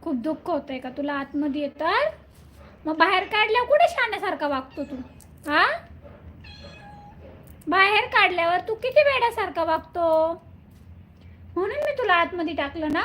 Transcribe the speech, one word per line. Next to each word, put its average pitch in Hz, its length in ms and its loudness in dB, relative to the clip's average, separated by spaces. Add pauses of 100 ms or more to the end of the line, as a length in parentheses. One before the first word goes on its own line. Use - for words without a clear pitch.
खूप 320 140 -4
दुःख 294 340 -4
होतंय 277 300 -4
का 254 100 -10
तुला 285 240 -6
आतमध्ये 285 560 -4
तर? 403 400 0 (760)
मग 311 120 -4
बाहेर 370 260 4
काढल्यावर 440 440 2
कुठे 605 220 6
शहाण्यासारखा 392 580 -2
वागतो 277 360 -4
तू? 254 120 -10 (560)
हा? 440 280 2 (1900)
बाहेर 392 380 4
काढल्यावर 359 600 2
तू 440 80 -4
किती 523 260 4
वेड्यासारखा 466 640 2
वागतो? 320 680 0 (1200)
म्हणून 427 220 -2
मी 587 200 -2
तुला 427 160 2
आतमध्ये 339 400 0
टाकलं 302 380 -6
ना? 339 140 -2